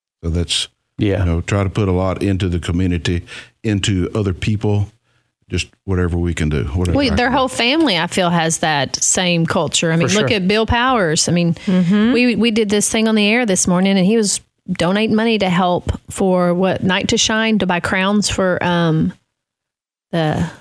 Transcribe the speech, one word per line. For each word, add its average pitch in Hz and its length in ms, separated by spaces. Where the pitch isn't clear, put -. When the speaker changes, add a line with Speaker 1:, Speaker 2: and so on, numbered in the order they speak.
Speaker 1:
So 85 80
that's, 85 380
Speaker 2:
Yeah. 98 220
Speaker 1:
you 92 60
know, 82 140
try 101 240
to 95 60
put 104 180
a 92 40
lot 90 300
into 95 260
the 87 120
community, 87 640
into 101 520
other 98 200
people, 104 540
just 87 200
whatever 90 340
we 87 160
can 76 140
do. 73 160
Whatever 87 340
Speaker 3:
Well, 285 140
Speaker 1:
I - 20
Speaker 3:
their 247 120
Speaker 1:
can 247 60
do. 269 60
Speaker 3:
whole 262 100
family, 254 500
I 165 80
feel, 180 240
has 165 280
that 147 440
same 175 440
culture. 165 460
I 160 40
mean, 165 120
Speaker 2:
For 202 120
Speaker 3:
look - 80
Speaker 2:
sure. 226 80
Speaker 3:
at 185 120
Bill 214 180
Powers. 233 640
I - 40
mean, 170 220
Speaker 4:
Mm-hmm. 196 580
Speaker 3:
we, 247 240
we 226 140
did 220 180
this 208 200
thing 220 200
on 220 60
the 208 120
air 233 200
this 190 200
morning, 190 300
and 180 100
he 220 100
was 208 240
donating 196 460
money 220 220
to 190 100
help 180 420
for 180 440
what, 180 280
Night 190 260
to 233 80
Shine, 220 420
to 190 80
buy 180 140
crowns 196 480
for, 185 340
um, 170 500
the 165 380